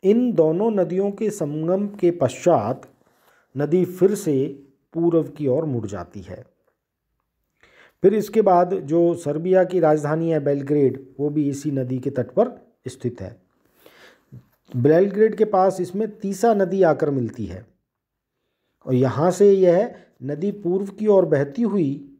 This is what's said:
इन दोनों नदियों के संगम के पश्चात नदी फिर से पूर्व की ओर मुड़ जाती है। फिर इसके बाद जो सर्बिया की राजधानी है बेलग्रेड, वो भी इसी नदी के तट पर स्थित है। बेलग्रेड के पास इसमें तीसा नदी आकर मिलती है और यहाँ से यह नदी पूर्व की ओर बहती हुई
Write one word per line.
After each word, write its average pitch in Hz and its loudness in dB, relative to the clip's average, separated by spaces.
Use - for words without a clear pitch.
इन 233 2
दोनों 165 2
नदियों 190 -2
के 208 -4
संगम 170 -4
के 175 0
पश्चात 131 0
नदी 147 0
फिर 185 0
से 147 -4
पूर्व 165 0
की 143 -6
ओर 139 0
मुड़ 120 -6
जाती 98 -12
है। 90 -18
फिर 196 4
इसके 220 0
बाद 180 4
जो 170 0
सर्बिया 170 0
की 180 -2
राजधानी 156 0
है 156 0
बेलग्रेड, 139 0
वो 147 -2
भी 147 -2
इसी 143 -6
नदी 131 -4
के 131 -6
तट 127 -4
पर - -4
स्थित - -10
है। 95 -16
बेलग्रेड 185 4
के 208 2
पास 185 0
इसमें 208 -6
तीसा 196 0
नदी 190 2
आकर 156 2
मिलती 117 -4
है 87 -14
और 131 -2
यहाँ 131 2
से 196 4
यह 190 4
नदी 147 -6
पूर्व 190 -4
की 214 -8
ओर 190 6
बहती 147 0
हुई 185 -2